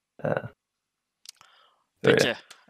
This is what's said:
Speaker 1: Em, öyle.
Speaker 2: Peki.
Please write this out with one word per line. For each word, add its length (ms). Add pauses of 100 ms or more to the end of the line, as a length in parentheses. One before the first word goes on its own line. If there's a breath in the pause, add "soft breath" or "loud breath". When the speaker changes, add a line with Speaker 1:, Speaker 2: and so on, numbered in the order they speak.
(240)
Speaker 1:
Em, 260 (1500)
öyle. 120
Speaker 2:
Peki. 180 (360)